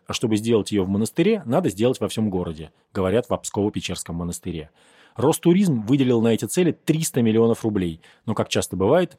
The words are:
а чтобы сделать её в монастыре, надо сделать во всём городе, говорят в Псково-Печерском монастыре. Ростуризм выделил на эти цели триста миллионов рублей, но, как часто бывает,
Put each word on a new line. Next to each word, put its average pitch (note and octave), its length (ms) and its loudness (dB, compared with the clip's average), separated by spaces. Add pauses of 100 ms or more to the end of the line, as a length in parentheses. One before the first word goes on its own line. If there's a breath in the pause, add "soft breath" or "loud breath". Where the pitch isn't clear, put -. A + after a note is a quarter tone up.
а F2+ 60 -8
чтобы A2 240 0
сделать G#2+ 360 0
её G2 120 2
в F#2 40 -2
монастыре, E3 580 0
надо C#3+ 240 0
сделать A#2 300 0
во G#2 80 -2
всём A2 220 -2
городе, E2 400 -6 (220)
говорят G2 360 0
в - 40 -2
Псково-Печерском F#2+ 800 -4
монастыре. E2+ 580 -8 (460 soft breath)
Ростуризм D#3 680 2
выделил B2+ 340 4
на A2+ 140 4
эти G#2+ 100 -2
цели E3+ 280 0
триста D#3 500 -2
миллионов A2+ 420 2
рублей, F#2 360 -2 (260 soft breath)
но, A2 80 -4
как G#2+ 140 -2
часто - 280 -2
бывает, C3+ 420 2